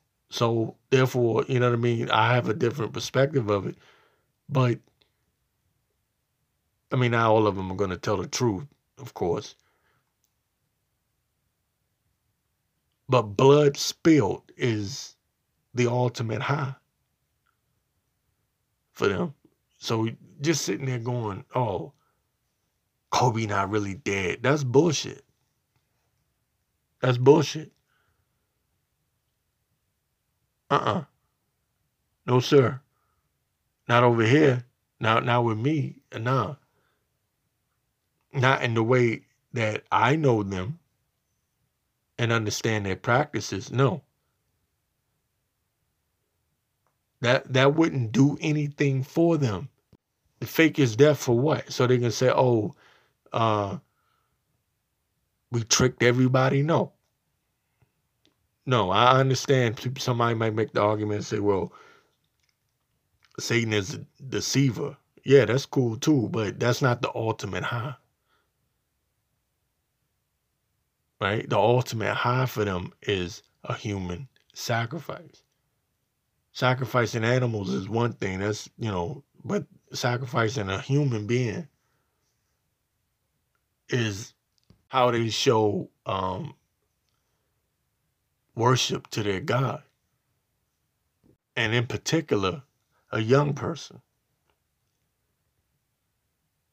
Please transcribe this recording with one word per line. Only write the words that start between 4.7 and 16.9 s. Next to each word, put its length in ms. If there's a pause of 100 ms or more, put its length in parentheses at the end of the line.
I 60
mean, 140
not 180
all 180
of 100
them 140
are 60
gonna 220
tell 180
the 100
truth, 380 (320)
of 160
course. 420 (3500)
But 160
blood 540
spilled 800
is 580 (600)
the 140
ultimate 520
high 340 (2250)